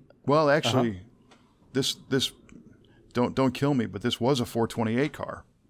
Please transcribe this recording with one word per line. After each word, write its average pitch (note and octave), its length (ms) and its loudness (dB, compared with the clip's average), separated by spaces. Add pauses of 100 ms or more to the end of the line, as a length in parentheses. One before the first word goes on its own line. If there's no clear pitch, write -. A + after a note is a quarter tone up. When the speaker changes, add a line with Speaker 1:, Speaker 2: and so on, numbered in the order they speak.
(280)
Speaker 1:
Well, C#3+ 240 4
actually, B2 400 2
Speaker 2:
Uh-huh. - 460 -16 (360)
Speaker 1:
this, C3 220 0 (140)
this, C3 220 0 (800)
don't, A#2+ 200 0
don't C3 220 2
kill C#3+ 180 0
me, A#2 140 0
but F#2+ 160 -10
this A#2+ 180 -2
was B2 180 2
a A#2+ 60 -2
four A2+ 220 -2
twenty-eight A#2+ 460 -2
car. - 320 -10 (240)